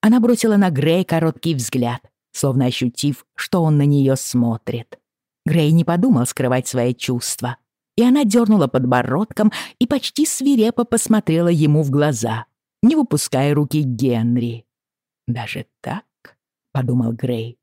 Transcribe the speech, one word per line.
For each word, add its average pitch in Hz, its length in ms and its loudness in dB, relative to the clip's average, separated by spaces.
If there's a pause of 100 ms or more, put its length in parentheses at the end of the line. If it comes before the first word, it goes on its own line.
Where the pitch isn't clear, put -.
Она 226 200 4
бросила 226 360 2
на 196 140 4
Грея 160 340 0
короткий 165 500 -2
взгляд, 120 460 -4 (320)
словно 135 340 0
ощутив, 127 680 -4
что - 280 -2
он 151 160 2
на 143 40 4
неё 139 340 2
смотрит. 117 840 -4 (460)
Грей 160 280 2
не 165 120 4
подумал 170 420 2
скрывать 127 420 -2
свои 123 260 -2
чувства, 123 640 -6 (400)
и 226 60 2
она 254 220 4
дёрнула 208 440 4
подбородком 123 840 0 (280)
и 247 80 2
почти 294 400 -2
свирепо 247 580 0
посмотрела 185 640 0
ему 156 340 2
в 139 80 -2
глаза, 120 560 -2 (360)
не 262 120 4
выпуская 147 600 0
руки 151 280 0
Генри. 120 840 -2 (600)
«Даже 117 400 -8 (140)
так?» - 240 -10 (680)
подумал 123 400 -2
Грей. 117 500 -8